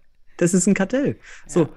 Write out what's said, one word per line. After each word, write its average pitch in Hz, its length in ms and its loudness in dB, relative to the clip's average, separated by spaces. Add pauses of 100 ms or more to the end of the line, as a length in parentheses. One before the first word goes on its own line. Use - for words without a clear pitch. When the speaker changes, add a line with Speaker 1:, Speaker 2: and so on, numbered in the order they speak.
(380)
Speaker 1:
Das 175 160 2
ist 185 120 2
ein 202 80 4
Kartell. 196 440 -2 (280)
So, - 180 0
Speaker 2:
Ja. 139 120 -4